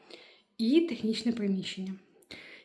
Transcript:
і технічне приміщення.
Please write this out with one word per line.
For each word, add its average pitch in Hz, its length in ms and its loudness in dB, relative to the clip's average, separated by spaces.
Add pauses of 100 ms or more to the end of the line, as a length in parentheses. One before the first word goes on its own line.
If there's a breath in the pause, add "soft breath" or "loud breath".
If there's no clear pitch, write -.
(580 loud breath)
і 262 240 6
технічне 220 500 0
приміщення. 190 640 -2 (720 loud breath)